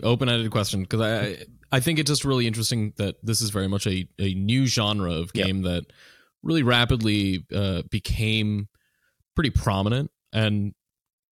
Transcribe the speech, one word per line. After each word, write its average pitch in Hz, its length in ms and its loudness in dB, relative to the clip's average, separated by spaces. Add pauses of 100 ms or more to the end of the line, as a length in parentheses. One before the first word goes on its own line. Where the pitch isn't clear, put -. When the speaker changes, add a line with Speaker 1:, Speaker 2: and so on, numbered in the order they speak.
Speaker 1:
open-ended 117 480 2
question, 98 340 -2
'cause 110 160 0
I, 110 180 0
I, 104 180 -4 (340)
I 135 80 2
think 156 180 0
it's 147 120 0
just 147 160 0
really 131 200 2
interesting 110 520 -2
that 101 260 -2
this 113 180 -2
is 110 80 -2
very 98 180 -2
much 101 200 -2
a, 92 200 -2 (120)
a 95 160 0
new 117 320 2
genre 104 440 0
of 85 220 -4
Speaker 2:
Yep. 95 120 0
Speaker 1:
game 95 180 0
that 90 220 -2 (580)
really 160 180 0
rapidly, 110 920 2
uh, 95 360 0
became 107 800 0 (680)
pretty 165 140 2
prominent. 107 600 2 (220)
And 104 420 0 (580)